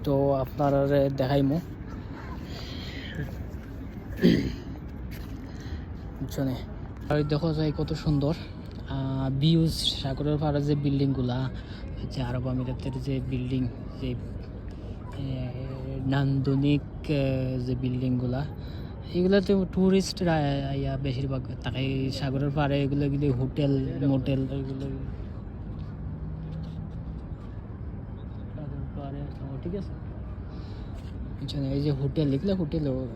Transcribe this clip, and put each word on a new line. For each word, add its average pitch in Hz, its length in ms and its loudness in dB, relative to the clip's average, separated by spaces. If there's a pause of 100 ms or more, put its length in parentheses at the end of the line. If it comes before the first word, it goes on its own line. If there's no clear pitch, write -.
তো 139 280 4
আপনারা 139 540 2 (320)
দেখাইমু, 139 420 4 (4000)
বুঝছো 135 240 -2
নি? 131 100 0 (540)
আর 151 140 4
দেখো 151 320 2
যায় 156 220 2
কত 151 160 -2
সুন্দর, 147 420 2 (560)
আহ, 135 400 0 (100)
ভিউজ, 160 320 6
সাগরের 147 680 0
পাড়ে 143 240 2
যে 147 120 4
বিল্ডিংগুলা, 135 760 2 (600)
যে 135 100 -2
আরব 123 260 -2
আমিরাতের 127 440 -2 (100)
যে 135 180 0 (100)
বিল্ডিং, 127 380 0 (320)
যে, 127 140 -2 (1040)
এ, 131 300 -2 (580)
নান্দনিক, 139 1040 2
এ, 143 120 2 (440)
যে 127 80 0
বিল্ডিংগুলা, 127 720 0 (680)
এগুলা 185 260 8
তো 196 320 4
টুরিস্টরা 185 600 6 (360)
আইয়া 135 260 0
বেশিরভাগ 135 460 0 (200)
থাকে। 135 500 0
সাগরের 135 380 0
পাড়ে 143 320 4
এগুলো, 143 220 2
এগুলো 143 280 4
হোটেল, 131 400 2 (340)
মোটেল, 135 340 4
এগুলো 135 460 -2 (3750)
সাগরের 143 300 -6 (100)
পাড়ে, 139 240 -6
ও, 135 420 -6
ঠিক 175 120 -2
আছে। - 180 -4 (1500)
আচ্ছা, 139 160 -4
এই 139 240 2
যে 147 80 4
হোটেল, 139 440 2
এগুলো 190 200 2
হোটেল, 160 340 0
ও, 131 280 0